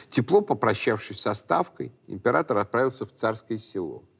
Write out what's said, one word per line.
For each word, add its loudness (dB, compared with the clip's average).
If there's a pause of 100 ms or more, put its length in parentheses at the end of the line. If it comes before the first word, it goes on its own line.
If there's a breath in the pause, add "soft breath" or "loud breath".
Тепло 4
попрощавшись 0
со -2
Ставкой, -4 (140)
император 0
отправился 0
в -20
Царское -4
Село – -8 (160)